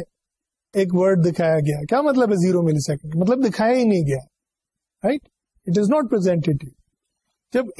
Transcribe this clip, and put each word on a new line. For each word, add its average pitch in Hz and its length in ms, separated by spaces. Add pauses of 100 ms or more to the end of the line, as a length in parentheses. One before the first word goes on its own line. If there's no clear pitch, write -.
(760)
ایک 190 200
ورڈ 185 320
دکھایا 165 400
گیا۔ 147 220
کیا 247 200
مطلب 254 220
ہے 185 160
زیرو 185 160
ملی 151 240
سیکنڈ؟ 151 360
مطلب 247 260
دکھایا 220 280
ہی 247 160
نہیں 170 160
گیا، 135 160 (800)
رائٹ؟ 269 180 (440)
It 180 160
is 202 100
not 294 180
presented 175 520
to 147 40
you. 123 80 (760)
جب 254 120 (140)